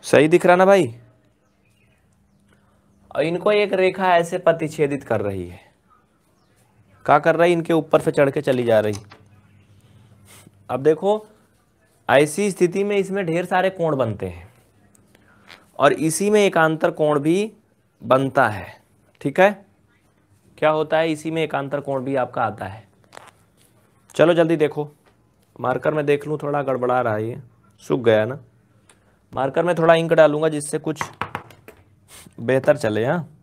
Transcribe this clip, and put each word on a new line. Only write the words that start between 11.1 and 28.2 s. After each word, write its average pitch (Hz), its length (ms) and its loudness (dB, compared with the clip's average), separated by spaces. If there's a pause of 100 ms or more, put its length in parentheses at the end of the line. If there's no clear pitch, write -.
ऐसी 147 420 2
स्थिति 180 320 0
में 202 140 -4
इसमें 190 280 -4
ढेर 165 200 -4
सारे 185 240 0
कोण 165 260 -4
बनते 110 300 -4
हैं 87 220 -12 (1300)
और 143 140 4
इसी 160 360 -2
में 208 160 4
एकांतर 165 460 0
कोण 151 280 0
भी 185 320 0 (500)
बनता 131 460 0
है। 98 340 -10 (400)
ठीक 143 180 -4
है, 202 260 2 (920)
क्या 151 120 2
होता 156 280 -2
है, 165 140 0
इसी 156 200 -8
में 160 120 -4
एकांतर 143 360 -6
कोण 135 240 -8
भी 135 120 -6
आपका 123 280 -4
आता 107 220 -8
है। 101 220 -18 (1300)
चलो 160 180 4
जल्दी 165 220 2
देखो, 147 340 -4 (680)
मार्कर 131 340 -2
में 151 120 -2
देख 143 220 -2
लूँ, 151 100 -6
थोड़ा 143 240 -4
गड़बड़ा 127 400 -2
रहा 117 140 -2
है, 110 120 -4
ये 127 140 -12 (400)
सूख 143 200 -4
गया 110 240 4